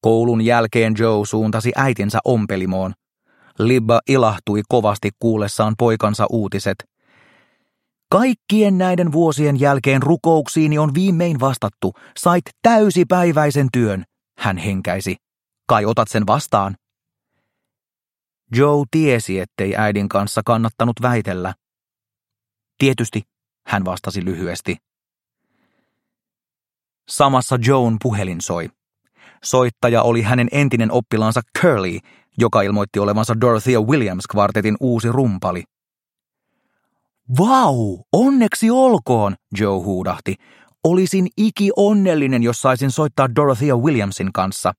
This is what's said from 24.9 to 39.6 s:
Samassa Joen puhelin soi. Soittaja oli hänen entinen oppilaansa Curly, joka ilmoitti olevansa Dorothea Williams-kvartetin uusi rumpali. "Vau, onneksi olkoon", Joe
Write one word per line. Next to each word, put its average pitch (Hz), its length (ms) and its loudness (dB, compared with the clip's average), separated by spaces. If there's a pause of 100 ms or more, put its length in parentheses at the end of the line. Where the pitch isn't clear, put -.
Samassa 131 580 0
Joen 123 360 2
puhelin 98 380 -4
soi. 85 280 -6 (760)
Soittaja 120 580 2
oli 117 200 2
hänen 120 300 0
entinen 123 380 0
oppilaansa 113 500 0 (200)
Curly, 98 380 0 (400)
joka 113 240 2
ilmoitti 101 360 -2
olevansa 104 420 0
Dorothea 120 400 2
Williams-kvartetin 104 1000 0
uusi 117 280 -2
rumpali. 95 560 -2 (1700)
"Vau, 151 600 2 (140)
onneksi 233 580 2
olkoon", 127 640 2 (220)
Joe 98 240 0